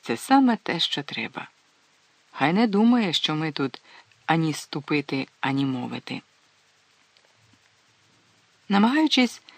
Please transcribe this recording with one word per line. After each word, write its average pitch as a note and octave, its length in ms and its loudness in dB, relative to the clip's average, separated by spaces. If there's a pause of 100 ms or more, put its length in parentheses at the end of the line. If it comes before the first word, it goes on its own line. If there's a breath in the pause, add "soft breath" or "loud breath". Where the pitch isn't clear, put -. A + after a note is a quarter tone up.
Це A3+ 80 -2
саме C4 400 4
те, - 220 -6
що - 240 -4
треба. - 440 -10 (840)
Хай D3 220 2
не A3+ 140 2
думає, G#3+ 460 4
що - 220 -2
ми D#3 160 -4
тут C3+ 300 -6 (440 soft breath)
ані D#3+ 280 0
ступити, C#3+ 760 -6 (140)
ані C#3 240 0
мовити. B2 560 -8 (2500)
Намагаючись B3 720 2 (160 loud breath)